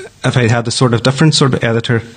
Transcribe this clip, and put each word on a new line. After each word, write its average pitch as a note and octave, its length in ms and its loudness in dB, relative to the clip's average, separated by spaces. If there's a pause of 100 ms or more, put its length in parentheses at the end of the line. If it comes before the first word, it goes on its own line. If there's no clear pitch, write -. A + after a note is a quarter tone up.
(260)
if C3 120 0
I A#2+ 100 2
had A#2 200 0
a A#2 40 -4
sort B2 220 0
of A2+ 100 -2
different D3+ 320 2
sort C3+ 180 2
of - 100 -2
editor, A#2 380 -2 (160)